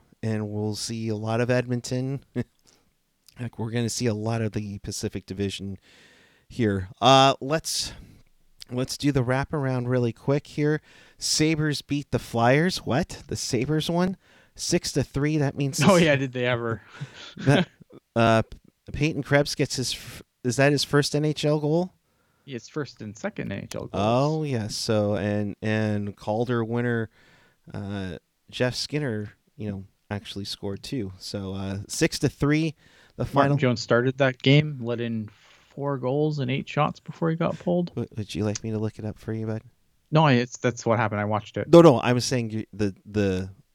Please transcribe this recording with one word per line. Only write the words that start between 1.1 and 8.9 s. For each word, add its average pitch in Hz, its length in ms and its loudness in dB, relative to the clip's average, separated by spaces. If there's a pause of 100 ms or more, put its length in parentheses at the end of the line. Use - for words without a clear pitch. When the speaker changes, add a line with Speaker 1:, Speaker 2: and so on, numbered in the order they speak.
Speaker 1:
lot 110 240 0
of 120 80 0
Edmonton. 127 760 -2 (100)
<laughs> 123 100 -2 (960)
Like, 120 160 -10
we're 110 140 -4
gonna 117 160 0
see 123 180 -2
a 113 80 2
lot 110 280 -2
of 110 100 -2
the 104 280 -6
Pacific 104 460 -8
Division 98 520 -6 (720)
here. 98 400 0 (100)
Uh, 135 400 8
let's - 540 -4 (760)
let's 123 260 -4